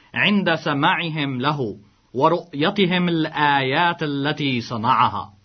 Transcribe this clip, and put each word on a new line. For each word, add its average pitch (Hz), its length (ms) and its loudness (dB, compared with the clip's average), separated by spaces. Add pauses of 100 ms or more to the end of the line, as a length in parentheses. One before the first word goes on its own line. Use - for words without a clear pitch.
(140)
عند 170 400 2
سماعهم 156 840 -2
له 135 360 -4 (380)
ورؤيتهم 175 920 0
الآيات 151 920 0
التي 143 580 -2
صنعها. 113 720 0 (120)